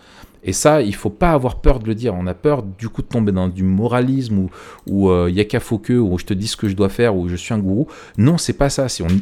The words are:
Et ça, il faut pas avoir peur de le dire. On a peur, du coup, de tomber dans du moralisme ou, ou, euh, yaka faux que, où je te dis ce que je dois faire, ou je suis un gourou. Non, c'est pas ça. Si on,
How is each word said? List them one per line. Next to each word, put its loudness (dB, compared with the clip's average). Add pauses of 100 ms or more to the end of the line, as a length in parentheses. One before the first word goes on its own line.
(440)
Et -4
ça, 4
il -2
faut -4
pas 2
avoir 0
peur 6
de -10
le -2
dire. -4
On -4
a -4
peur, 0
du -10
coup, -8
de -10
tomber 0
dans 0
du -4
moralisme 0
ou, -2 (380)
ou, 2
euh, 4
yaka 0
faux -4
que, -2
où 2
je -6
te -4
dis -4
ce -8
que -4
je 0
dois 2
faire, 0
ou -2
je -4
suis -8
un 0
gourou. 0 (320)
Non, 4
c'est -4
pas 0
ça. -2
Si -6
on, -2 (140)